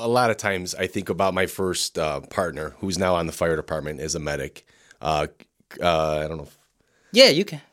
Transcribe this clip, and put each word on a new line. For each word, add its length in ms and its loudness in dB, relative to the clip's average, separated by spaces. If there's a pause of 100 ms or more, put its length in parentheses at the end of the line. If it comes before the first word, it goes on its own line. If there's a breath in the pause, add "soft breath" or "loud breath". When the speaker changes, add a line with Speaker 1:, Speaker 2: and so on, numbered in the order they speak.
Speaker 1:
lot 240 4
of 60 0
times 400 -4
I 100 -2
think 220 -4
about 260 0
my 120 2
first, 520 -2
uh, 220 -2
partner 580 -6
who's 180 -4
now 200 2
on 100 0
the 60 -6
fire 240 0
department 440 -6
as 140 -6
a 60 -4
medic. 460 -8 (340 soft breath)
Uh, 260 0 (560)
uh, 420 2
I 40 -6
don't 80 -8
know 80 -12
if 120 -20 (540)
Speaker 2:
Yeah, 200 10
you 140 2
can. 160 -10 (120)